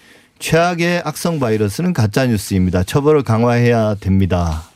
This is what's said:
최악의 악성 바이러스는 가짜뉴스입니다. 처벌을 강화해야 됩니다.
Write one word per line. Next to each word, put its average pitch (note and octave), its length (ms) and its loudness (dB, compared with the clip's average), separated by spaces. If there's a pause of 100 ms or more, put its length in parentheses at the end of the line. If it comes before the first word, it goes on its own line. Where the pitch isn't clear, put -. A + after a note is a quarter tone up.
(380)
최악의 F3 640 0
악성 D#3 360 -4
바이러스는 A2 520 -2
가짜뉴스입니다. G2+ 920 0
처벌을 D3 380 2
강화해야 A#2 760 2
됩니다. F2+ 680 0 (120)